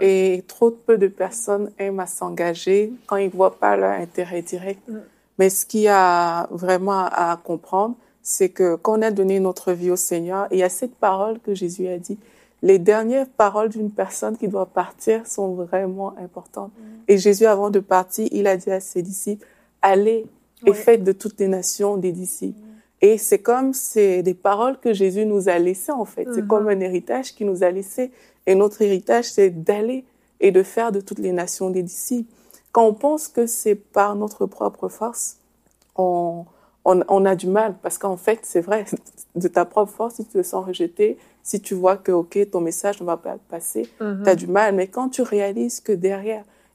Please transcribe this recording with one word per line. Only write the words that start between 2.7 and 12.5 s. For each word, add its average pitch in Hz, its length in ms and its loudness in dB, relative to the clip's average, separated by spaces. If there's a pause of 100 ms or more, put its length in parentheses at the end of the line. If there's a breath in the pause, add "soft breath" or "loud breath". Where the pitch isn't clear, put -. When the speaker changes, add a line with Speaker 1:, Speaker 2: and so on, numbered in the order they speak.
Speaker 1:
quand 202 100 -2
ils 196 140 0
voient 190 280 2
pas 208 200 2
leur 196 140 2
intérêt 175 500 -6
direct. 190 440 -10
Speaker 2:
Mhm. 214 140 -12 (380 soft breath)
Speaker 1:
Mais 190 100 6
ce - 160 -4
qu'il 220 160 -2
y 208 80 6
a 175 640 4
vraiment 185 560 0
à 170 360 -2
comprendre, 190 520 -4 (280 soft breath)
c'est - 280 -2
que 180 260 0
quand 220 220 0
on 220 40 2
a 220 80 0
donné 196 300 0
notre 185 320 -2
vie 175 180 -2
au 180 60 0
Seigneur, 180 540 -4
il 185 80 0
y 180 40 2
a 180 60 2
cette 247 260 -10
parole 208 460 0
que 208 140 -4
Jésus 185 340 -6
a 180 80 -6
dit. 202 220 -12 (420 soft breath)